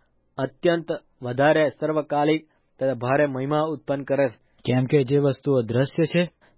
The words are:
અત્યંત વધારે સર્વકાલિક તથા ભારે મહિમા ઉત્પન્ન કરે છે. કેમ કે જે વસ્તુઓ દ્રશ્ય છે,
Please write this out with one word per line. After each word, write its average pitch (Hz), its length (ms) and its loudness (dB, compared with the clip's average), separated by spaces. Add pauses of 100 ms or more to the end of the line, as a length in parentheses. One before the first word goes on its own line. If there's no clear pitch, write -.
(380)
અત્યંત 170 520 -2 (320)
વધારે 143 480 2
સર્વકાલિક 151 720 0 (380)
તથા 135 160 -2
ભારે 131 320 2
મહિમા 139 380 -2
ઉત્પન્ન 143 380 -6
કરે 135 260 0
છે. - 80 -12 (280)
કેમ 127 200 2
કે 147 180 2
જે 135 160 0
વસ્તુઓ 139 420 0
દ્રશ્ય 123 440 -2
છે, 170 180 0 (340)